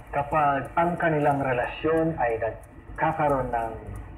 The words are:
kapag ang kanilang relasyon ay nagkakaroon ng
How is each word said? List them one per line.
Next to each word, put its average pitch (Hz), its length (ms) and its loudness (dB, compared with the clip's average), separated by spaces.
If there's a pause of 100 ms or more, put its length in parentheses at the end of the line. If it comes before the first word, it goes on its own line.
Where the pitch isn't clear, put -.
(120)
kapag 143 640 0
ang 175 240 4
kanilang 147 400 4
relasyon 151 800 0
ay 117 160 2
nagkakaroon 143 1120 -2
ng 117 240 -2 (460)